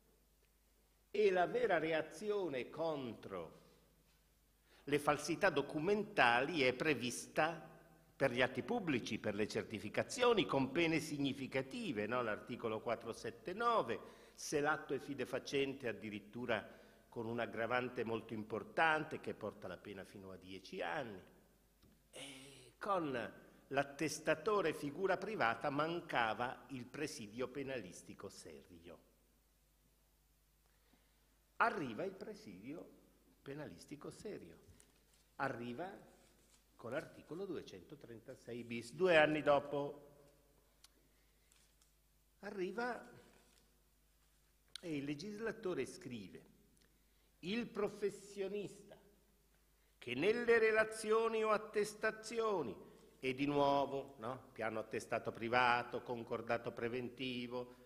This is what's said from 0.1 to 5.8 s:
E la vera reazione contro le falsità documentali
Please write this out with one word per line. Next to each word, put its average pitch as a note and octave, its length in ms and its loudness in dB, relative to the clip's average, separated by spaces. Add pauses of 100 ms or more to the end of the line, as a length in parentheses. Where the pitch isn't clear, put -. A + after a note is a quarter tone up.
E G#3 220 6
la F3+ 160 6
vera G#3 300 4
reazione D#3+ 920 0
contro A#2 920 -4 (1200)
le C#3+ 160 4
falsità D3+ 500 4
documentali D3+ 1120 4